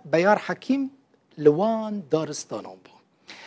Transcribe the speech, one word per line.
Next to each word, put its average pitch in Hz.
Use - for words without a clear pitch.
Beyar 170
Hekîm 262
li 147
wan 208
daristanan 135
bû. -